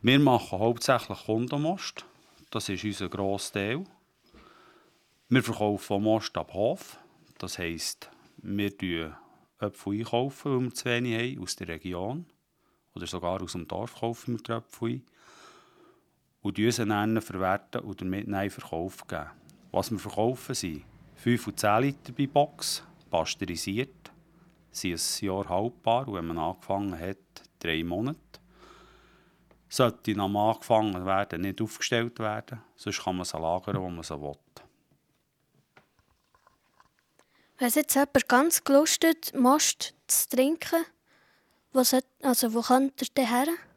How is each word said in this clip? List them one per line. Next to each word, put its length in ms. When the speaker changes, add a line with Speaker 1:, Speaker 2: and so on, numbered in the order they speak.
Speaker 1:
Wir 180
machen 400
hauptsächlich 680
Kundenmost. 800
Das 180
ist 160
unser 240
grosser 460
Teil. 300
Wir 140
verkaufen 540
auch 40
Most 380
ab 160
Hof. 440
Das 200
heisst, 520
wir 320
kaufen 460
Äpfel 380
einkaufen, 540
weil 100
wir 120
zu 100
wenig 340
haben, 240
aus 140
der 120
Region. 580
Oder 120
sogar 360
aus 100
dem 140
Dorf 300
kaufen 380
wir 80
die 100
Äpfel 360
ein. 140
Und 160
verwerten 160
sie 140
dann 1000
und 160
damit 260
in 60
den 180
Verkauf 560
geben. 240
Was 180
wir 80
verkaufen, 560
sind 300
fünf 320
und 100
zehn 240
Liter 300
bei 140
Box, 580
pasteurisiert, 1000
sind 220
ein 340
Jahr 220
haltbar 580
und 80
wenn 120
man 120
angefangen 600
hat, 200
drei 240
Monate. 360
Sollte 460
noch 100
am 120
angefangen 680
werden, 380
nicht 180
aufgestellt 580
werden, 440
sonst 260
kann 140
man 100
sie 120
lagern, 440
wo 80
man 120
sie 180
will. 180
Speaker 2:
Wenn 100
es 60
jetzt 200
jemand 340
ganz 400
Lust 360
hat, 300
Most 600
zu 220
trinken, 560
wo 100
sollt-, 240
also 320
wo 80
kommt 400
er 140
denn 120
her? 180